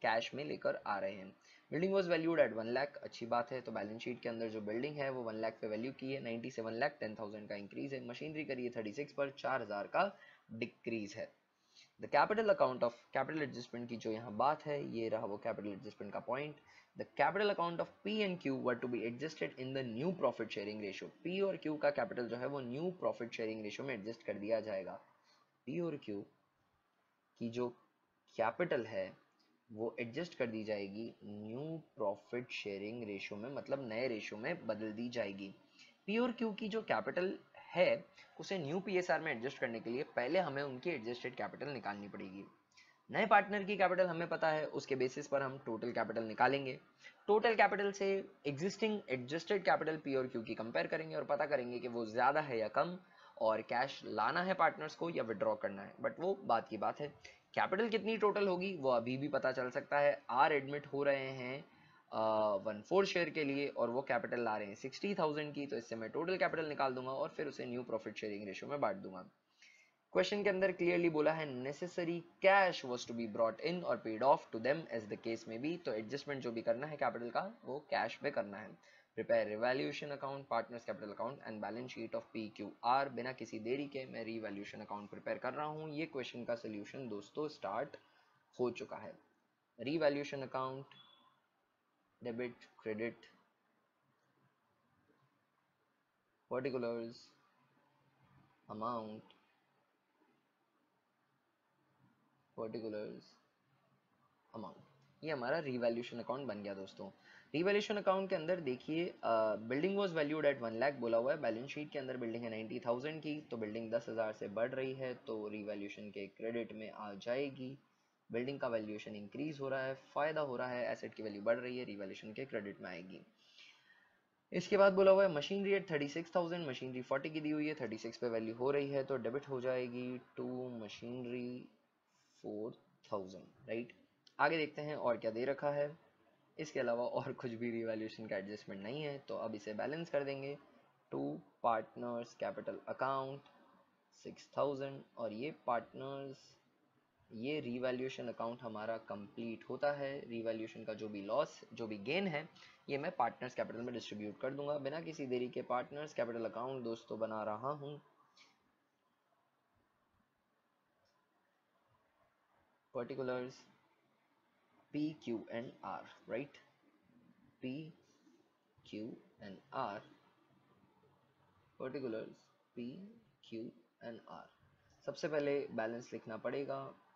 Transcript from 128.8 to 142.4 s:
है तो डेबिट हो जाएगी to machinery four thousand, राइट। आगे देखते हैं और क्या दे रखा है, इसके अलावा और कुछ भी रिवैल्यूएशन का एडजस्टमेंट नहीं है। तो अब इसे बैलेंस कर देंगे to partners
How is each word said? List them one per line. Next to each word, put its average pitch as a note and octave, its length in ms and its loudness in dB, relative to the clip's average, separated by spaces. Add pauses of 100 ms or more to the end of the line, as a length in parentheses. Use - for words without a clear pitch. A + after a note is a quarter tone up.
है C#3 160 2
तो C3+ 140 0
डेबिट A#2+ 300 -2
हो C3 120 -2
जाएगी B2 600 -2 (180)
to B2 80 -4 (360)
machinery B2 640 -6 (960)
four G#2+ 260 -4 (400)
thousand, F#2+ 380 -4 (200)
राइट। A#2+ 240 -2 (460)
आगे D3+ 200 6
देखते D3+ 240 0
हैं D3 140 -4
और A2+ 200 4
क्या A2+ 140 0
दे A#2 140 0
रखा C#3 260 2
है, C#3+ 200 2 (640)
इसके D3+ 240 -4
अलावा A#2+ 260 2
और B2+ 260 -2
कुछ A#2+ 200 -4
भी A#2 180 -2
रिवैल्यूएशन A2 560 -4
का G#2+ 100 -2
एडजस्टमेंट G2 460 -6
नहीं C3+ 200 -4
है। C#3+ 160 -4 (100)
तो - 100 -4
अब A2 160 -4
इसे G#2+ 200 -6
बैलेंस C#3+ 360 -2
कर C#3 140 2
देंगे C#3 320 -4 (560)
to C3+ 80 -2 (440)
partners A#2 760 0